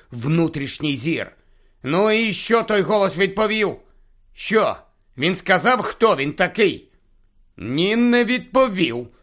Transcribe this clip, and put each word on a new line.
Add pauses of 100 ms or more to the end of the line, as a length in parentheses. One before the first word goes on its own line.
(120)
внутрішній
зір. (520)
«Ну
і
що
той
голос
відповів?» (580)
«Що? (400)
Він
сказав,
хто
він
такий?» (640)
«Ні,
не
відповів», (160)